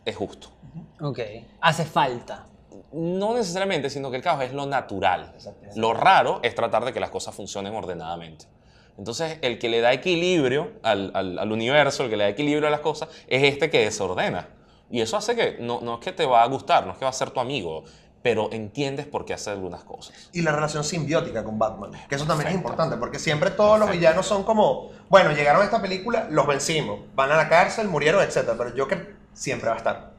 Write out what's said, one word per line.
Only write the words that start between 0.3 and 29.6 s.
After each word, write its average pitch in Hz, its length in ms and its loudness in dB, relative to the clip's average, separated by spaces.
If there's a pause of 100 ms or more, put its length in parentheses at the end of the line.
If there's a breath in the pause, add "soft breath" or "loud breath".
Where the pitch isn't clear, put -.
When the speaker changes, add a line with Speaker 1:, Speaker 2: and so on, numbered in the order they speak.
Speaker 2:
Ok. 139 200 -6 (400)
Hace 160 240 2
falta. 123 600 -2 (460)
Speaker 1:
No 185 420 -2
necesariamente, 185 560 -2
sino 135 200 -6
que 127 80 -6
el 123 40 -8
caos 156 220 0
es 127 80 -8
lo 143 140 -6
natural. 95 680 -2
Speaker 3:
Exacto. - 320 -20 (100)
Speaker 1:
Lo 110 180 2
raro 160 480 4
es 113 120 0
tratar 113 300 0
de 127 80 -4
que 104 80 -6
las 92 100 -4
cosas 95 240 -10
funcionen 101 400 -10
ordenadamente. 85 720 -10 (500 soft breath)
Entonces, 156 460 -8
el 120 160 -4
que 117 100 -4
le 117 120 2
da 120 120 4
equilibrio 165 840 0 (100)
al, 101 300 0
al, 95 260 -4
al 107 100 -4
universo, 135 540 2
el 120 60 -4
que 107 60 0
le 104 80 2
da 101 60 2
equilibrio 147 380 0
a - 20 2
las 147 100 0
cosas, 156 280 -4 (180 loud breath)
es 127 160 2
este 143 280 2
que 139 140 4
desordena. 104 680 -2 (380 soft breath)
Y 120 120 -4
eso 110 160 -2
hace 220 180 -2
que 202 240 0
no, 120 220 -4
no 117 140 -6
es 117 60 -10
que - 120 -8
te 165 140 -2
va 120 160 6
a 120 40 6
gustar, 131 400 0
no 92 60 -8
es - 60 -14
que 135 60 -6
va 131 60 0
a - 40 -12
ser - 160 -4
tu 135 100 -4
amigo, 95 420 -6 (400 soft breath)
pero 110 300 0
entiendes 139 540 -6
por 110 180 -6
qué 92 100 -8
hace 104 160 -10
algunas 92 320 -8
cosas. - 320 -20 (180 loud breath)
Speaker 3:
Y 175 100 -4
la 156 100 2
relación 151 320 -2
simbiótica 156 580 -2
con 107 160 -6
Batman, 107 320 -2 (180)
que 139 60 -2
eso 143 100 -4
también 156 240 0
es 180 60 0
Speaker 1:
Perfecto. - 20 0 (120)
Speaker 3:
importante, 123 300 -2
porque 120 200 -6
siempre 160 320 0
todos 214 300 6
los 202 80 4
Speaker 1:
Perfecto. 175 200 0
Speaker 3:
villanos 180 180 4
son 196 180 0
como, 208 460 2 (180 loud breath)
"Bueno, 180 240 8
llegaron 147 300 6
a - 20 6
esta 196 180 0
película, 190 480 -2
los 147 160 4
vencimos, 135 540 -2 (160)
van 135 160 2
a 160 40 6
la 156 120 4
cárcel, 196 400 4
murieron, 160 340 4
etcétera". 123 340 0
Pero 120 200 -4
Joker 143 400 -4 (160)
siempre - 380 -6